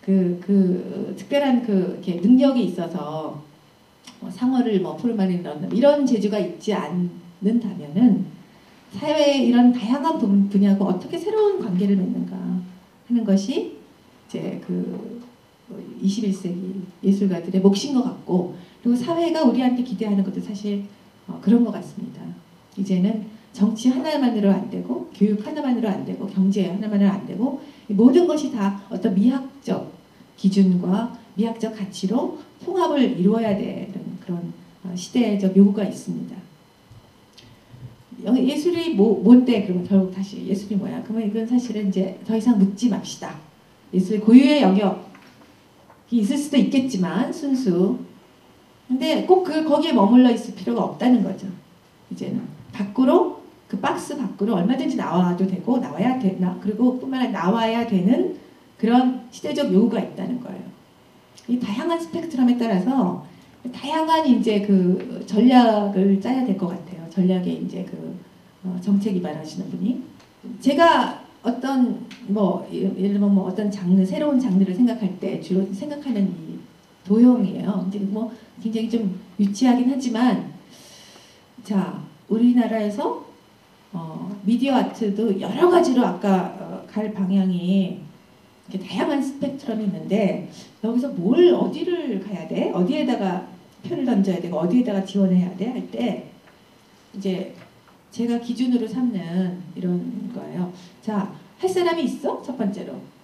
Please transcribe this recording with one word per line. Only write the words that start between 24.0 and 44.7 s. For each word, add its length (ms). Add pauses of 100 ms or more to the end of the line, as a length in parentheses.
안 160
되고, 460
교육 320
하나만으로 420
안 160
되고, 220
경제 420
하나만으로 420
안 160
되고, 360 (260)
이 60
모든 320
것이 260
다 380
어떤 240
미학적 800 (440)
기준과 840 (160)
미학적 420
가치로 640 (260)
통합을 540
이루어야 380
되는 360 (320)
그런, 280 (320)
어, 100
시대적 600
요구가 280
있습니다. 520 (1900)
여-, 100
예술이 580
뭐, 280
뭔데? 420
그러면 220
결국 280
다시 320
예술이 300
뭐야? 280
그러면 240
이건 180
사실은 420
이제 380
더 100
이상 220
묻지 300
맙시다. 480 (560)
예술 280
고유의 420
영역이 340 (1120)